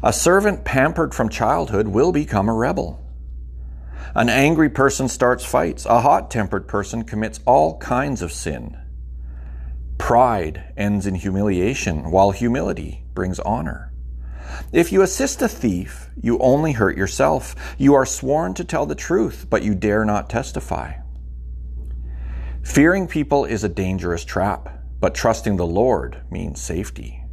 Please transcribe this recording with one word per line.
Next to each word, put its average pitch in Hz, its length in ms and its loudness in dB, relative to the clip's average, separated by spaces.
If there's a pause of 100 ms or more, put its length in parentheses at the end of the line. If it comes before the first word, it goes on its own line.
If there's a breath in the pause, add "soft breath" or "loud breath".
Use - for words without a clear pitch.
A - 100 4
servant 190 540 4
pampered 135 480 2
from 113 160 0
childhood 110 600 0
will 131 220 4
become 123 380 2
a 113 60 0
rebel. 120 500 -2 (1080 loud breath)
An 117 140 4
angry 147 400 6
person 135 400 2
starts 123 360 2
fights. - 400 0
A 117 160 6
hot-tempered 110 680 2
person 107 360 -4
commits 110 420 -6
all 147 320 4
kinds 127 460 -2
of 85 80 -6
sin. - 460 -8 (1200 loud breath)
Pride 113 760 2
ends 101 280 0
in 98 80 0
humiliation, 95 960 0
while 95 220 6
humility 120 720 -2 (100)
brings 92 280 -2
honor. - 520 -4 (800 loud breath)
If 170 200 4
you 190 120 6
assist 262 380 0
a 247 60 2
thief, - 640 -2 (100)
you 117 200 2
only 143 320 4
hurt 107 260 2
yourself. 139 560 0 (240 loud breath)
You 139 160 6
are 135 120 6
sworn 156 500 -2
to 180 80 -6
tell 147 220 -2
the 151 100 -4
truth, - 540 -2
but 110 120 2
you 104 140 0
dare 107 300 2
not 104 240 0
testify. - 640 -4 (1700 loud breath)
Fearing 170 440 4
people 143 380 2
is 107 180 -2
a 101 60 2
dangerous 87 560 -2
trap, - 580 -4 (160)
but - 140 2
trusting 113 440 0
the 87 100 0
Lord 87 640 0
means - 300 -8
safety. - 720 -8